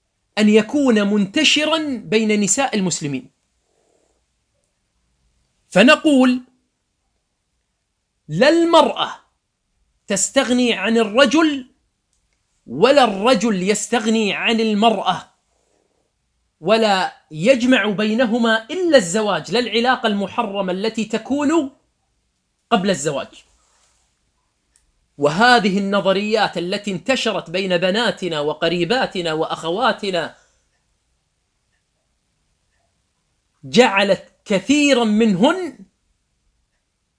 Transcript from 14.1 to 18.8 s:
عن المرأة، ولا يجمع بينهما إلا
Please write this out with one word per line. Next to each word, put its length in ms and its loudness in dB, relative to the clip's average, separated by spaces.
عن 260 -2
المرأة، 760 0
ولا 520 0
يجمع 540 2
بينهما 800 -2
إلا 320 0